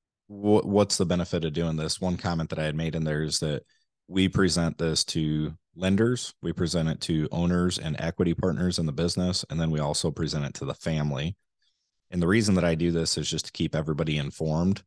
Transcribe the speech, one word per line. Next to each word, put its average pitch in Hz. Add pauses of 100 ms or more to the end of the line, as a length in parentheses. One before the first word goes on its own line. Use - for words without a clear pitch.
(280)
wh-, 104
what's 101
the 95
benefit 87
of 78
doing 80
this?" 78
One 90
comment 82
that 78
I 78
had 76
made 80
in 80
there 76
is 76
that 76 (440)
we 95
present 85
this 82
to 78 (200)
lenders, 98
we 85
present 82
it 76
to 78
owners 87
and 80
equity 85
partners 90
in 82
the 73
business, 87
and 80
then 82
we 76
also 73
present 73
it -
to -
the 69
family. 76 (720)
And 90
the 82
reason 104
that 87
I 85
do 85
this 82
is 76
just 78
to -
keep 82
everybody 76
informed. 80